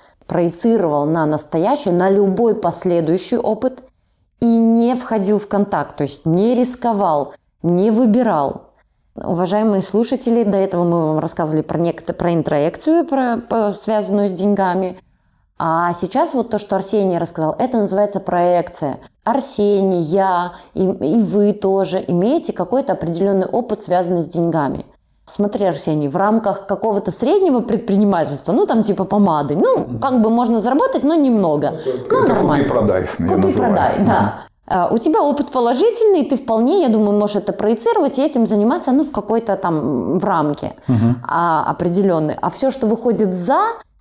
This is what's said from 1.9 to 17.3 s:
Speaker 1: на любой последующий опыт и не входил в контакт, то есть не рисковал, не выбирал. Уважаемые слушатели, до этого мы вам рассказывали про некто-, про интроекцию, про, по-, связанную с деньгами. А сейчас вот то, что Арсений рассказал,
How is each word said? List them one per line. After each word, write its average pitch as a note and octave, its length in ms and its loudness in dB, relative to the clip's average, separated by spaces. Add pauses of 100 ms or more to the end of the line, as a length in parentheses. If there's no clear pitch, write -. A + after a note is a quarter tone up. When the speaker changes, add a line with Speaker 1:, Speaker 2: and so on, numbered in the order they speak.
Speaker 1:
на F3+ 160 2
любой G3+ 460 2
последующий F3 840 0
опыт B3 460 -4 (580)
и A#3+ 40 2
не A#3 500 4
входил G#3+ 420 0
в G3+ 100 -6
контакт, G3+ 500 -2
то D3+ 60 -4
есть - 220 -8
не F#3+ 300 2
рисковал, G#3 800 0 (300)
не F3 280 2
выбирал. A3 680 2 (540)
Уважаемые F#3+ 680 0
слушатели, A#3 600 0
до G3+ 140 0
этого F#3+ 260 0
мы E3+ 240 2
вам D#3 120 0
рассказывали D#3 420 -2
про D#3 180 -6
некто-, E3+ 340 -4
про E3+ 200 -2
интроекцию, E3 720 0
про, B3+ 320 -2 (120)
по-, G#3 240 0
связанную G3+ 540 -2
с F#3+ 60 -4
деньгами. F#3 640 0 (680)
А E3 300 0
сейчас B3+ 400 -2
вот A#3 160 -2
то, G#3+ 80 -2
что G#3 180 -4
Арсений G3 440 0
рассказал, D#3+ 400 -2